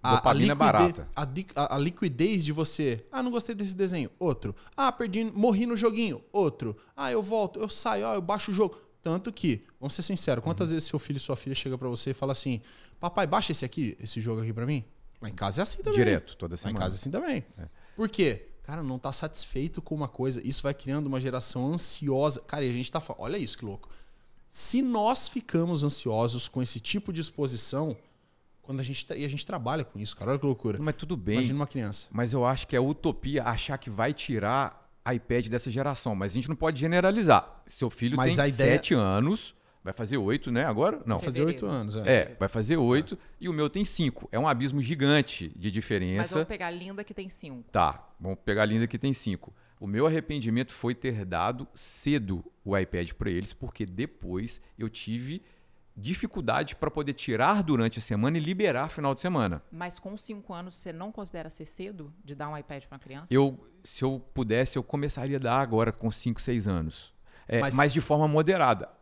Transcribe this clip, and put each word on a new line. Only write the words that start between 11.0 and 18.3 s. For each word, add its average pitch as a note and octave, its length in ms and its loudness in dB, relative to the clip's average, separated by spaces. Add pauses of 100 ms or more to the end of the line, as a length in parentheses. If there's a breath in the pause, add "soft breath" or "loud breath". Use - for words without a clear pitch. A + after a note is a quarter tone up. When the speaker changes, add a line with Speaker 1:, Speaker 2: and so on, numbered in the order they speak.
Speaker 1:
e - 20 -4
sua C3 160 -2
filha C3+ 180 -6
chega C3 240 -4
pra B2+ 100 -4
você A#2+ 220 -4
e B2+ 40 -2
fala C#3 180 -2
assim, B2+ 280 -2 (380 loud breath)
"Papai, F3 280 0
baixa F#3 260 2
esse - 120 -2
aqui, B2+ 360 -4
esse A2+ 200 -6
jogo A2+ 220 -2
aqui A2+ 100 -4
pra A#2 140 -4
mim"? C#3+ 180 0 (360)
Lá A2 80 -10
em G#2 60 -10
casa G2+ 260 -2
é - 20 2
assim - 200 -2
também. - 160 2
Speaker 2:
Direto, G#2+ 380 2
toda E2+ 180 -6
Speaker 1:
Lá F2 40 -8
Speaker 2:
semana. G#2+ 200 -4
Speaker 1:
em - 20 -2
casa F#2 140 0
é G2 40 -6
assim C3+ 120 -6
também. B3 340 -2 (120)
Speaker 2:
É. E2 120 -14 (260 soft breath)
Speaker 1:
Por A3 140 -2
quê? C#3 400 0 (160)